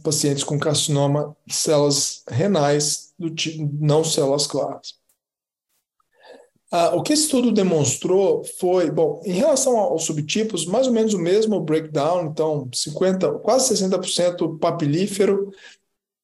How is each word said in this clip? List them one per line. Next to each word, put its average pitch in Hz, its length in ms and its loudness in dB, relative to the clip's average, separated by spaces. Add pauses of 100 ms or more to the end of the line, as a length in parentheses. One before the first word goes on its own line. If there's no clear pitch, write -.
pacientes 143 420 0
com 147 140 -2
carcinoma 147 760 0 (100)
de - 80 -8
células 143 720 0
renais, 147 800 0 (100)
do 165 120 -6
tipo, 156 380 -6 (120)
não 151 240 4
células 147 420 0
claras. - 480 -6 (1800)
Ah, 170 240 2
o 160 80 0
que 302 100 0
esse 302 120 2
estudo 240 260 2
demonstrou 180 960 2 (140)
foi, 180 320 2
bom, 151 340 0
em 196 80 -4
relação 262 460 2
a-, 202 60 2
aos 160 200 -2
subtipos, 160 600 -2
mais 233 200 2
ou 247 60 2
menos 220 220 2
o 185 40 0
mesmo 190 420 2
breakdown, 156 680 -2
então, 151 480 -2
cinquenta, 185 580 0
quase - 360 0
sessenta 190 300 0
por 185 100 -6
cento 175 500 -2
papilífero, 190 920 0 (720)